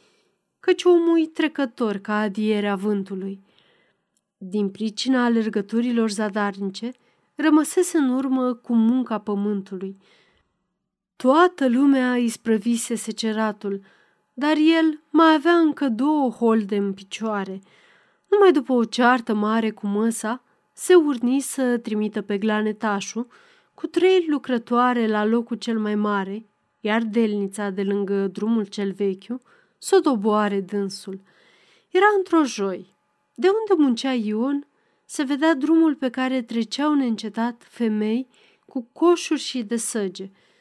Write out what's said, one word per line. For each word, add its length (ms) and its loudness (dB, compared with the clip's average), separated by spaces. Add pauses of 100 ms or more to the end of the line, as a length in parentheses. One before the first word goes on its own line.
(600)
căci 240 0
omul-i 420 4
trecător 720 -4
ca 220 -4
adierea 580 -2
vântului? 680 -6 (960)
Din 320 -4
pricina 540 -4
alergăturilor 840 0
zadarnice, 800 -4 (420)
rămăsese 640 2
în 100 2
urmă 460 0
cu 200 -4
munca 440 2
pământului. 800 -6 (1200)
Toată 520 2
lumea 480 2
isprăvise 760 -2
seceratul, 880 -6 (520)
dar 220 0
el 440 2 (100)
mai 240 6
avea 200 4
încă 340 2
două 420 0
holde 460 0
în 160 -2
picioare. 680 -8 (680)
Numai 220 6
după 200 -2
o 120 2
ceartă 500 2
mare 360 0
cu 160 -10
măsa, 560 -2 (300)
se 220 2
urni 460 2
să 380 -2
trimită 440 -4
pe 160 -6
glanetașul 880 -4 (480)
cu 120 -8
trei 420 2
lucrătoare 800 0
la 180 0
locul 320 -2
cel 220 -4
mai 160 -4
mare, 520 -4 (340)
iar 220 0
delnița 680 -2
de 120 -6
lângă 440 -2
drumul 400 -2
cel 260 -6
vechiu 480 -6 (380)
s-o 200 2
doboare 640 2
dânsul. 600 -8 (720)
Era 160 4 (100)
într-o 280 2
joi, 480 -6 (500)
de 60 4
unde 340 2
muncea 300 2
Ion, 540 -2 (380)
se 180 -8
vedea 320 0
drumul 400 4
pe 160 -4
care 320 -2
treceau 520 -2
neîncetat 760 -2
femei 600 -2 (380)
cu 260 -10
coșuri 480 2
și 220 -6
de 140 -4
săge, 540 -6 (300)